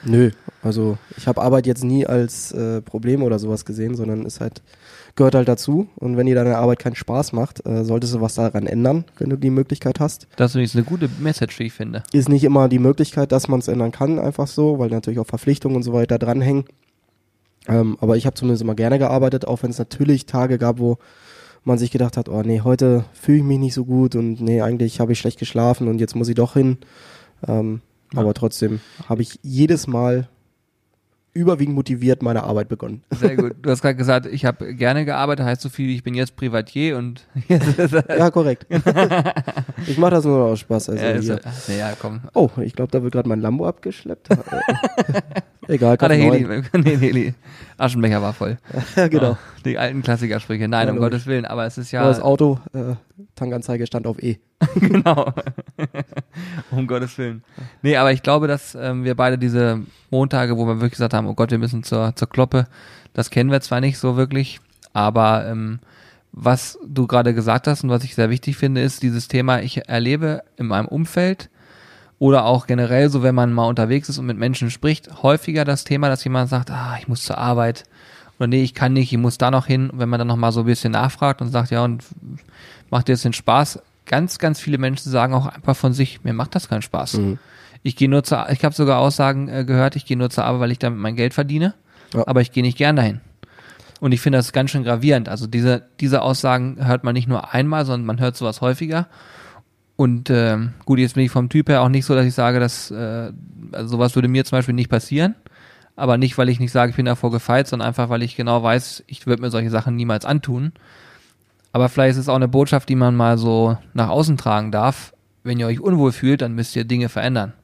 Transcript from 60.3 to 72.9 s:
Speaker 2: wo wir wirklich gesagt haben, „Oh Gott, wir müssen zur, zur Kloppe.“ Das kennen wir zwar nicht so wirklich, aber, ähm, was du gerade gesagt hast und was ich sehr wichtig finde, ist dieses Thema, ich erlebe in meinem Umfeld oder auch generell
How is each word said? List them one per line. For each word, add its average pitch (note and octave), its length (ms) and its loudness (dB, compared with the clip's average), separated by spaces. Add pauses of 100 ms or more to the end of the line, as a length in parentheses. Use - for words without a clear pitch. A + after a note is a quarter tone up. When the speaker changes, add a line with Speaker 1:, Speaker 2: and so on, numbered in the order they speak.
Speaker 2:
wo A#2 80 0
wir A2+ 100 2
wirklich A#2+ 180 0
gesagt A#2 200 -2
haben, A2 140 0
„Oh G#2 60 -4
Gott, A#2 180 0
wir A2+ 60 2
müssen A#2 260 -4
zur, A2+ 320 -2
zur - 140 -2
Kloppe.“ B2+ 380 2 (460)
Das - 180 -4
kennen B2 200 2
wir C3+ 100 2
zwar B2 200 -2
nicht C3+ 160 0
so B2+ 180 0
wirklich, C3+ 440 -2 (340)
aber, G#2+ 540 2
ähm, A2+ 320 -6 (520)
was - 560 -2
du C3 200 -2
gerade A#2+ 260 2
gesagt A2+ 340 0
hast D3 160 0
und C3 60 -2
was B2 140 0
ich C3 120 -12
sehr A2+ 140 2
wichtig C3 280 -4
finde, C3 240 0
ist C3 220 -2
dieses A#2 240 -2
Thema, B2+ 340 0
ich - 280 -8
erlebe D3 540 -2 (140)
in A#2+ 100 -4
meinem G#2 200 -2
Umfeld F3+ 640 -2 (680)
oder C3+ 260 6
auch B2 220 2
generell B2 420 2